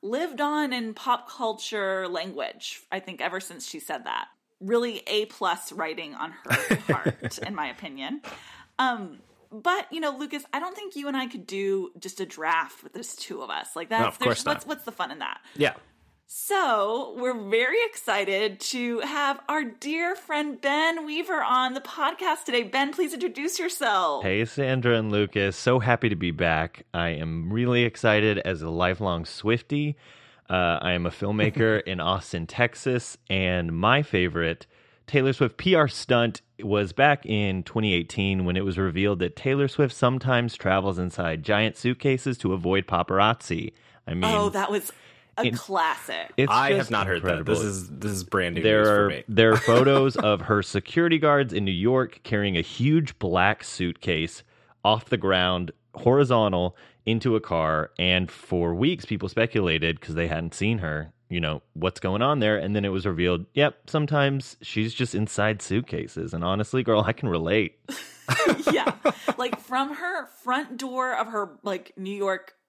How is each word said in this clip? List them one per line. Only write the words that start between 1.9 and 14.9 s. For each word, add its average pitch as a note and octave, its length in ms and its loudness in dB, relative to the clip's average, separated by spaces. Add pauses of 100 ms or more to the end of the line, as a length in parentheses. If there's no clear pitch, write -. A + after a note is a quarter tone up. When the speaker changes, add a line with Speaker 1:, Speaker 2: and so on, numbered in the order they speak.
Speaker 1:
language, F3 720 -8 (100)
I F#3+ 100 -6
think, F#3 200 -14
ever F3+ 180 -4
since - 300 -14
she D#3+ 120 -12
said D3 260 -10
that. A1+ 220 -6 (320)
Really A#3 460 -2
A G#3+ 200 -2
plus F3+ 460 -4
writing D#3+ 420 -8
on E3 180 -10
her - 440 -2
Speaker 2:
<laughs> - 160 -2
Speaker 1:
part, - 460 -4
in G3 160 -10
my D3+ 140 -6
opinion. C#3 540 -10 (560)
Um, A3+ 400 -2 (320)
but, F4 400 -2
you D#4+ 100 -8
know, D4+ 140 -2
Lucas, C#4+ 380 -10
I C#4 80 -4
don't F#4 160 -10
think G#4 180 -14
you C#4+ 140 -8
and C4+ 80 -4
I C4 100 -4
could A3 200 -14
do G3 520 -4
just F#3+ 220 -14
a F#3 60 -6
draft D#3 580 -4
with - 100 -20
just - 280 -14
two D3+ 200 -12
of A#2+ 60 -12
us. - 260 -8
Like, E3 160 -10
Speaker 2:
No, A3+ 80 0
Speaker 1:
that's, A3+ 180 0
Speaker 2:
of - 20 -20
Speaker 1:
there's, B3+ 100 -2
Speaker 2:
course - 160 0
not. D4 120 0
Speaker 1:
what's, - 100 -12
what's D4 180 -10
the A3 80 -12